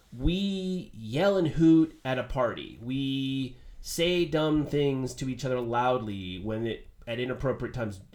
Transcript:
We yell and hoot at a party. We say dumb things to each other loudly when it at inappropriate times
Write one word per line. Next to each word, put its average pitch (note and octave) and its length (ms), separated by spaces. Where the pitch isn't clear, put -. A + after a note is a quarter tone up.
We F#3 760
yell C#3+ 440
and F3 100
hoot D#3+ 580
at C3 140
a A#2+ 40
party. F#2+ 580
We C3+ 760
say F3 440
dumb D3+ 400
things C3+ 500
to C3 140
each B2 160
other B2+ 140
loudly A#2 800
when A2 280
it A2 200
at A#2 120
inappropriate B2+ 540
times G#2+ 260